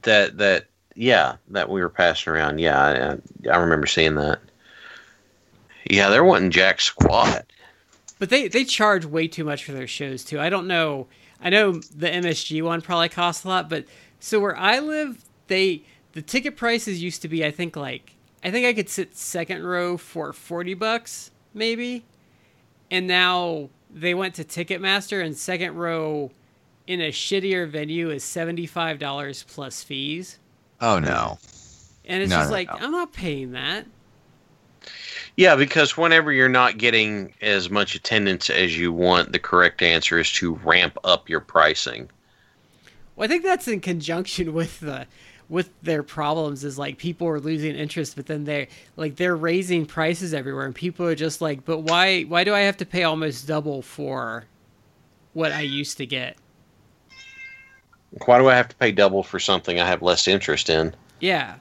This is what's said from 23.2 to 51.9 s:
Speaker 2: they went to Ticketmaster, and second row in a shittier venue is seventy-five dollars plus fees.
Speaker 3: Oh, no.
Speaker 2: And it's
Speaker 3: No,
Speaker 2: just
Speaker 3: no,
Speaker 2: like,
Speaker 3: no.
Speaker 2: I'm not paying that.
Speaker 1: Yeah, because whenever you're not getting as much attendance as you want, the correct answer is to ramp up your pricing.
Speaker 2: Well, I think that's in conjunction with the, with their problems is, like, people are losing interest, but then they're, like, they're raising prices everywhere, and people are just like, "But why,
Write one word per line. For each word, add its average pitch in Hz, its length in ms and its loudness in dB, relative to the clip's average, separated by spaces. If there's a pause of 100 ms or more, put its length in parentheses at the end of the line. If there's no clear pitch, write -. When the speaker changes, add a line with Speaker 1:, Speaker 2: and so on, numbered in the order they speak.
Speaker 2:
they 170 240 -4
went 185 220 -4
to 160 80 -10
Ticketmaster, 190 800 -4
and 156 140 -6
second 175 380 -6
row 160 540 -4 (560)
in 180 140 -4
a 156 120 -2
shittier 185 560 -2
venue 156 420 -4
is 143 160 -6
seventy-five 165 760 -6
dollars 143 480 -8
plus - 360 -14
fees. 147 540 -10 (440)
Speaker 3:
Oh, 107 180 4
no. 57 400 -2 (680)
Speaker 2:
And 185 160 -4
it's 95 80 -2
Speaker 3:
No, 90 80 2
Speaker 2:
just 76 120 2
Speaker 3:
no, 214 60 -2
Speaker 2:
like, 185 120 -4
Speaker 3:
no. 50 180 -10
Speaker 2:
I'm 285 60 -6
not 349 220 -6
paying 139 400 -8
that. 147 320 -6 (1500)
Speaker 1:
Yeah, 180 180 10
because 139 400 4
whenever 165 380 4
you're 131 160 6
not 123 280 4
getting 107 640 0
as 98 280 0
much 101 260 0
attendance 101 540 0
as 82 280 2
you 87 140 0
want, 90 400 2
the 85 80 -2
correct 87 420 2
answer 85 380 2
is 78 140 0
to 85 220 -2
ramp 85 500 2
up 90 240 2
your 80 100 -2
pricing. 69 680 0 (1080)
Speaker 2:
Well, 220 100 -4
I - 40 -2
think 330 140 0
that's 370 260 0
in 208 100 -2
conjunction 165 720 -4
with 165 280 -6
the, 139 260 -10 (400)
with 175 220 -4 (140)
their 151 200 0
problems 147 600 -4
is, 139 140 -8
like, 143 200 -6
people 170 300 -4
are 156 120 -2
losing 151 360 -4
interest, 151 400 -8
but 139 100 -12
then 151 180 -6
they're, 143 240 -4 (300)
like, 151 180 -6
they're 175 200 0
raising 170 500 0
prices 165 480 -4
everywhere, 135 320 -6
and 131 100 -8
people 175 300 -4
are 165 100 2
just 151 260 -6
like, 147 220 -4
"But 160 160 -4
why, 175 440 2